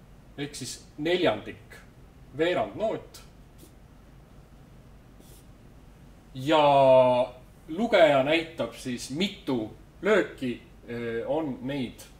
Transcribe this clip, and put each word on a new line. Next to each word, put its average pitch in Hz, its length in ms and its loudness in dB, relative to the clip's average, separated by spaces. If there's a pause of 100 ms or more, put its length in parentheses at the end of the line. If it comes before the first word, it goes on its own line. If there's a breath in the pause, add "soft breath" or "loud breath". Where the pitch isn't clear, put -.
(340)
ehk 143 220 -12
siis - 180 -12 (220)
neljandik, 151 840 -4 (560)
veerandnoot. 175 880 -4 (3000)
Ja 147 280 2 (1040)
lugeja 165 580 4
näitab 147 520 -4
siis, 120 340 -10
mitu 135 600 -6 (280)
lööki, 165 580 -2 (240)
äh, 117 420 -8
on 139 360 -4
neid 127 440 -8 (160)